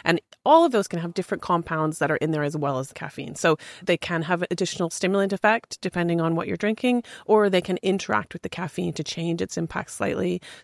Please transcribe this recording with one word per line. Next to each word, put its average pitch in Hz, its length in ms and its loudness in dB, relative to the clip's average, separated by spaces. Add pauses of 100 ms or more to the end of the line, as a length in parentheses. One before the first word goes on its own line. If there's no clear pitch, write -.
And 349 160 2 (240)
all 330 200 8
of 285 80 4
those 226 160 2
can 170 100 -4
have 170 160 -6
different - 280 -4
compounds 160 580 0
that 147 100 2
are 151 60 2
in 160 160 0
there 151 100 0
as 147 140 -2
well 139 240 -2
as 135 80 -8
the - 60 -20
caffeine. 143 420 -12
So 165 200 4 (280)
they 175 120 2
can 165 260 -4
have 175 280 0
additional 175 400 -2
stimulant 196 420 0
effect 214 480 0
depending 170 400 0
on 165 140 0
what 165 140 -2
you're 185 80 -2
drinking, 233 480 0 (220)
or 208 220 6
they 185 120 4
can 185 160 -2
interact - 560 -2
with - 100 -12
the - 60 -8
caffeine 175 460 -6
to 156 100 -6
change 170 360 -4
its 185 160 -4
impact - 360 -4
slightly. 185 500 -2 (220)